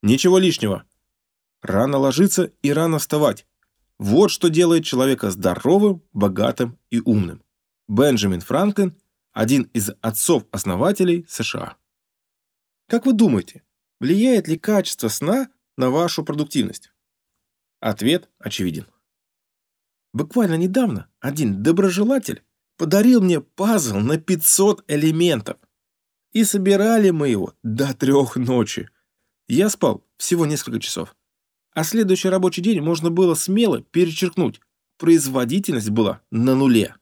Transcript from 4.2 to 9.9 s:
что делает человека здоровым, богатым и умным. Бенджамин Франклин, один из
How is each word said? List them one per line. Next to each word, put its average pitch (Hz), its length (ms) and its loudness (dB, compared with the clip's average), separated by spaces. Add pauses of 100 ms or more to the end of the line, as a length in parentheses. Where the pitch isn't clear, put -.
что - 160 0
делает 165 360 2
человека 127 460 0
здоровым, 165 720 0 (100)
богатым 107 680 -2 (100)
и 120 80 -2
умным. 104 460 -2 (420)
Бенджамин 104 540 0
Франклин, 190 580 -2 (340)
один 117 400 -2
из 104 280 -4